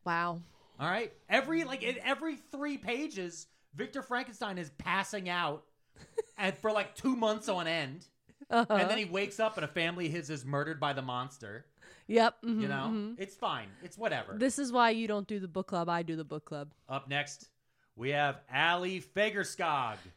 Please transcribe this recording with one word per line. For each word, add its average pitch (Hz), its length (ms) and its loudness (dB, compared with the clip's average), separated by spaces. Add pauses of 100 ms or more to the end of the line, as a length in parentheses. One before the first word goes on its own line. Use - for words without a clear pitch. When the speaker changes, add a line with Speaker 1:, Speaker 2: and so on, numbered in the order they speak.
Speaker 1:
Wow. 170 340 0 (400)
Speaker 2:
All 147 100 -2
right? 214 220 -2 (180)
Every, 269 340 4
like, 262 200 -6
in 247 200 -2
every 277 320 0
three 285 420 -6
pages, 208 720 -4 (280)
Victor - 260 -6
Frankenstein 220 560 -4
is 160 200 -6
passing 190 520 -2
out 165 340 0 (360)
Speaker 1:
<laughs> - 380 -8
Speaker 2:
and 196 200 0
for, 220 140 0
like, 202 240 0
two 262 200 2
months 220 340 2
on 175 180 0
end. 160 380 -2 (440)
Speaker 1:
Uh-huh. 233 240 4
Speaker 2:
And 190 160 6
then 220 80 4
he 214 80 0
wakes 196 340 -2
up 220 180 2
and 165 60 -2
a 147 40 -2
family 170 400 0
of 147 40 0
his 156 180 -4
is 143 140 -6
murdered 147 360 -2
by 143 140 2
the 135 80 -2
monster. 123 640 -6 (420)
Speaker 1:
Yep. 226 360 6
Mm-hmm, 226 180 2
Speaker 2:
You 208 60 2
know? 139 220 0
Speaker 1:
mm-hmm. 220 320 -4
Speaker 2:
It's 196 140 -10
fine. 139 320 -4 (160)
It's 180 140 -14
whatever. 180 400 -2
Speaker 1:
This 247 220 2
is 262 140 -2
why 240 160 8
you 226 180 0
don't 208 200 0
do 208 120 -4
the 190 80 -6
book 185 200 -4
club. 170 200 0
I 170 160 0
do 165 140 -2
the 156 80 -4
book 151 200 -8
club. 147 280 -10 (160)
Speaker 2:
Up 135 180 -4
next, 139 400 -4 (480)
we 120 140 -4
have 143 300 2 (140)
Ali 175 480 2
Fagerskog. 170 920 0 (220)